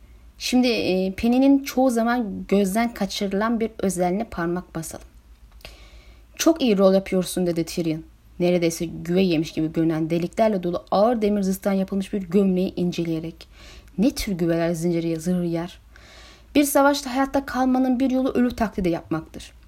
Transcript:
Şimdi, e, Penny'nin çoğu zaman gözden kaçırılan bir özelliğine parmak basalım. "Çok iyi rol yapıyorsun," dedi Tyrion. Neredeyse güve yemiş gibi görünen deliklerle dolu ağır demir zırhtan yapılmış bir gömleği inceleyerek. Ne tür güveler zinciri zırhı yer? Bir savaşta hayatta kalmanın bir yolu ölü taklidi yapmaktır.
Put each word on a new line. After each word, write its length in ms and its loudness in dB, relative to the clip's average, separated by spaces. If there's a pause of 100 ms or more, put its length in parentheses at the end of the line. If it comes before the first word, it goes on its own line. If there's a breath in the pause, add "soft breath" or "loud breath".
(380 soft breath)
Şimdi, 300 2
e, 460 0
Penny'nin 500 4
çoğu 260 2
zaman 580 -2
gözden 460 2
kaçırılan 640 -2
bir 200 -4
özelliğine 440 0
parmak 520 -6
basalım. 300 -12 (1300 loud breath)
"Çok 260 0
iyi 160 2
rol 160 6
yapıyorsun," 540 0
dedi 160 -2
Tyrion. 400 -4 (360)
Neredeyse 460 0
güve 360 -2
yemiş 300 2
gibi 220 -4
görünen 360 0
deliklerle 540 0
dolu 280 -4
ağır 300 2
demir 200 2
zırhtan 320 -2
yapılmış 400 -2
bir 80 -4
gömleği 540 2
inceleyerek. 720 -4 (500 loud breath)
Ne 140 2
tür 200 -6
güveler 420 0
zinciri 460 -2
zırhı 260 -2
yer? 340 -6 (760 loud breath)
Bir 80 6
savaşta 520 2
hayatta 300 0
kalmanın 540 0
bir 120 2
yolu 220 0
ölü 220 0
taklidi 340 -2
yapmaktır. 640 -6 (160)